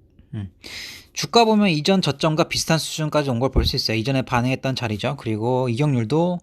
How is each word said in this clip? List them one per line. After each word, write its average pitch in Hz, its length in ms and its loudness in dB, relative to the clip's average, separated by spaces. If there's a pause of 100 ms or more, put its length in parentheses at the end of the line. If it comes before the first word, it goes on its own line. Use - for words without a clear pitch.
(340)
음. 98 180 -10 (600)
주가 - 320 2
보면 214 260 4
이전 170 320 2
저점과 156 420 2
비슷한 - 340 -2
수준까지 147 520 -2
온 117 100 0
걸 131 100 0
볼 120 140 2
수 - 100 -2
있어요. 113 220 0
이전에 131 260 0
반응했던 127 540 0
자리죠. 120 400 -4
그리고 123 520 -2
이격률도, 147 760 0